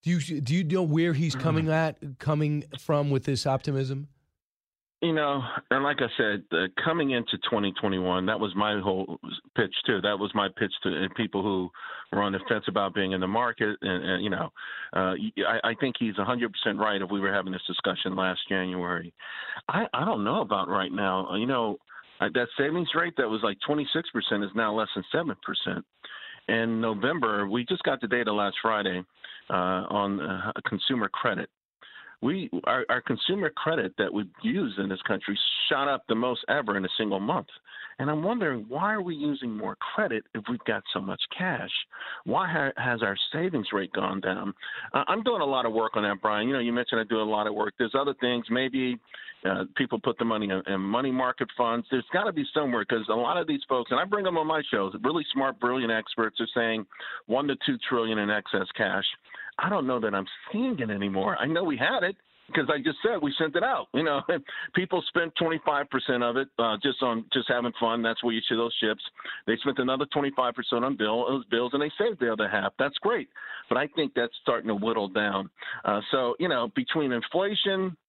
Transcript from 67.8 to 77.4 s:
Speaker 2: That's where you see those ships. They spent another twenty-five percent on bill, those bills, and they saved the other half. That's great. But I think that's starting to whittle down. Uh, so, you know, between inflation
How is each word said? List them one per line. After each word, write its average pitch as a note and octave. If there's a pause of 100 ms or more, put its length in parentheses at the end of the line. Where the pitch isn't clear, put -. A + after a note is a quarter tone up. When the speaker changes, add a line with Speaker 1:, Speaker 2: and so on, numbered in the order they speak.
Speaker 2:
That's A2+
where A#2+
you A2
see A#2+
those A2+
ships. A2 (440)
They A2+
spent C3
another C3
twenty-five C3+
percent A#2+
on C#3
bill, A2
those C3
bills, A#2+
and C#3
they D3
saved G#3+
the A#2
other G#2+
half. G2
That's C3+
great. G#3+ (400)
But A#2
I C#3+
think C#3+
that's A#2+
starting A#2
to A2
whittle G#2
down. G2 (340)
Uh, G#2 (120)
so, B2
you F3+
know, A#2+
between C3+
inflation F#3+ (120)